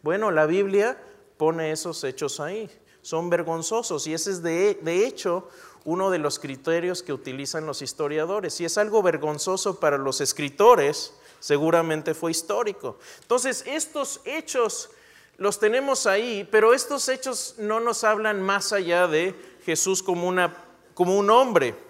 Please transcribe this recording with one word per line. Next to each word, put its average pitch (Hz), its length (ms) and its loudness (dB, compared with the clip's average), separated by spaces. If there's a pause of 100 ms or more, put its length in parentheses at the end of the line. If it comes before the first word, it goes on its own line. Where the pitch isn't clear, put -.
Bueno, 196 280 0
la 156 140 4
Biblia 196 580 0 (360)
pone 160 340 0
esos - 320 -8
hechos 135 340 -6
ahí. 185 320 -10 (300)
Son 170 300 -4
vergonzosos 165 760 -2
y 156 60 -6
ese 170 200 -4
es 175 100 -8
de, 180 400 0
de 170 240 0
hecho 185 420 -4 (380)
uno 185 240 0
de 180 80 0
los 147 200 -2
criterios 165 640 -4
que 147 120 -6
utilizan 139 500 -8
los 147 160 -8
historiadores. 156 720 -4
Si 175 140 -6
es 165 100 -2
algo 214 260 2
vergonzoso 165 800 0
para 147 160 4
los 135 240 -2
escritores, 160 920 4 (260)
seguramente 160 720 2
fue 165 200 -4
histórico. 202 680 -4 (240)
Entonces, 247 440 -2
estos 277 600 -6
hechos 262 640 -4 (480)
los 196 200 -2
tenemos 254 480 0
ahí, 208 440 0
pero 220 240 6
estos 277 340 -4
hechos 262 480 -6
no 220 240 -2
nos 233 240 -2
hablan 214 380 2
más 196 320 0
allá 180 320 2
de 170 280 0 (300)
Jesús 180 380 0
como 175 260 0
una, 180 260 2 (380)
como 185 240 2
un 202 140 4
hombre. 214 440 6 (160)